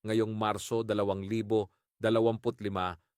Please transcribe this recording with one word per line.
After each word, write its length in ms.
ngayong 320
Marso 480
dalawang 400
libo 480
dalawamput 640
lima, 400